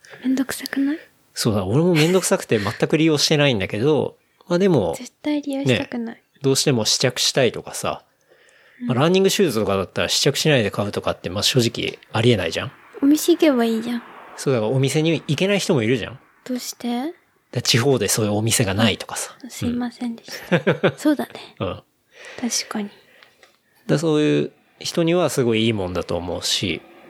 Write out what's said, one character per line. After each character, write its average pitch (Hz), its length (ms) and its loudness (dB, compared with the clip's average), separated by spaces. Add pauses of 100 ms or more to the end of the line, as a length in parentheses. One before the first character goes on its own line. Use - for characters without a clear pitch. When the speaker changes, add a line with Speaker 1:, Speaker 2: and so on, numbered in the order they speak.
(240)
Speaker 1:
め 254 60 0
ん 262 40 2
ど 262 100 0
く - 80 -8
さ - 140 -10
く - 140 -4
な 277 140 0
い？ 330 40 -6 (340)
Speaker 2:
そ - 200 0
う - 20 2
だ、 101 100 0
俺 104 140 2
も 175 160 4
め 156 140 4
ん 180 40 0
ど 185 80 4
く 170 40 0
さ - 140 2
く - 60 -10
て 117 140 0
全 104 140 -2
く - 240 0
利 156 100 4
用 151 120 2
し - 100 0
て 160 80 2
な 147 100 4
い 135 80 4
ん 101 60 -2
だ 92 80 -2
け 107 100 -6
ど、 135 380 0 (320)
ま 175 80 0
あ - 20 2
で 196 100 4
も、 98 280 2
Speaker 1:
絶 - 160 -14 (100)
対 294 200 -2
利 285 120 -6
用 269 100 -4
し 123 140 2
た - 80 -6
く 127 120 -8
な 233 140 -8
い。 - 40 -18
Speaker 2:
ね、 - 60 -20 (200)
ど 135 100 4
う 131 40 0
し - 80 0
て 151 80 2
も 110 120 0
試 - 140 0
着 127 220 -2
し - 120 0
た 139 120 2
い 104 80 2
と 82 100 -10
か - 120 -14
さ、 - 300 -6 (760)
Speaker 1:
う 247 40 -12
ん。 - 40 -8
Speaker 2:
ま 165 80 0
あ、 - 20 0
ラ 147 80 4
ン 175 60 4
ニ 190 80 4
ン - 20 4
グ 196 80 4
シ 202 140 2
ュ - 20 4
ー 147 40 2
ズ 110 100 0
と 101 60 0
か 98 100 0
だ 95 60 0
っ 90 40 -6
た - 160 -4
ら 87 60 0
試 - 120 -2
着 139 180 2
し - 100 0
な 147 80 6
い 113 80 2
で 98 80 -4
買 104 120 -2
う 101 60 -6
と - 120 -6
か 87 100 -2
っ - 80 -12
て、 - 100 -8
ま 98 100 -6
あ - 40 -2
正 - 160 2
直 110 400 -2 (120)
あ 113 80 0
り 120 120 4
え 110 40 2
な 92 100 -2
い 82 60 -6
じ - 60 -6
ゃ 90 80 -4
ん。 131 60 -10 (280)
Speaker 1:
お 277 60 2
店 302 260 4
行 330 80 0
け 311 120 6
ば 240 120 2
い 226 140 0
い 220 40 -4
じ 240 80 -6
ゃ 240 80 -4
ん。 - 40 -12 (340)
Speaker 2:
そ - 140 -2
う、 131 40 2
だ 117 60 0
か 107 60 0
ら 113 60 0
お 131 80 2
店 139 220 2
に 160 260 0
行 147 80 0
け 185 100 0
な 202 80 2
い 190 60 0
人 - 140 0
も 117 100 2
い - 20 0
る 127 100 2
じ 120 80 -4
ゃ 98 60 -10
ん。 131 80 -16 (260)
Speaker 1:
ど 254 100 -6
う 247 40 -4
し - 180 -12
て？ 240 120 -10 (100)
Speaker 2:
だ 254 80 -6
か 349 60 -8 (400)
ら 123 100 -4
地 - 160 2
方 131 220 4
で 98 80 0
そ - 140 0
う 104 40 2
い - 20 0
う 104 60 -2
お 107 80 0
店 113 220 2
が 95 100 0
な 107 160 4
い - 80 -2
と - 80 -12
か - 100 -10
さ。 - 280 -10
Speaker 1:
あ、 233 60 -18
す - 160 -8
い 240 60 -2
ま 240 200 -4
せ 247 160 -8
ん 233 80 -8
で - 80 -20
し - 60 -20 (180)
た。 175 400 2
Speaker 2:
う - 40 -2
ん。 - 40 -8
Speaker 1:
そ - 140 0
う 285 60 2
だ - 100 -4
ね。 - 40 -16 (160)
Speaker 2:
<laughs> - 140 -18
う 107 40 -4
ん。 90 180 -6 (580)
Speaker 1:
確 - 280 -4
か 214 140 -6
に。 202 60 -8
Speaker 2:
だ - 20 -20
か - 60 -20 (920)
ら 151 100 4
そ 156 200 2
う - 40 2
い 147 220 2
う - 80 -8 (260)
人 - 240 -2
に 165 120 2
は 175 160 2
す 139 120 0
ご 117 140 2
い 110 100 2
い - 20 2
い 113 40 2
も 95 160 -2
ん 92 40 -6
だ 87 120 -4
と - 120 -4
思 87 220 -6
う 90 40 -10
し。 - 380 -2 (300)